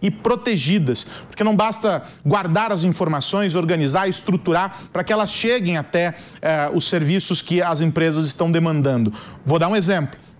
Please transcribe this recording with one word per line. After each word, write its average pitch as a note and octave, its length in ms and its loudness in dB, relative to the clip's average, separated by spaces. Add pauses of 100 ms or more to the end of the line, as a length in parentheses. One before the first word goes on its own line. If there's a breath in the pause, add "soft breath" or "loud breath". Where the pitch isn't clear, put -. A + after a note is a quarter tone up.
e G3+ 120 0
protegidas? G3 920 0 (220 loud breath)
Porque - 160 -6
não G#3+ 140 2
basta G#3+ 480 0 (200 loud breath)
guardar G3 460 2
as F3 140 -2
informações, E3+ 720 0
organizar, E3 520 0
estruturar F3+ 760 -2 (100)
pra F3 100 -2
que G3 100 -2
elas G#3+ 200 0
cheguem A3 440 0
até, E3+ 380 -2 (260 loud breath)
eh, D3+ 320 0
os E3 120 0
serviços E3+ 580 2
que F3 180 0
as E3+ 200 0
empresas D#3+ 460 0
estão E3 220 -2
demandando. C#3+ 640 2 (320 loud breath)
Vou D#3 140 2
dar E3 80 2
um G3 80 0
exemplo. F3+ 460 0 (200)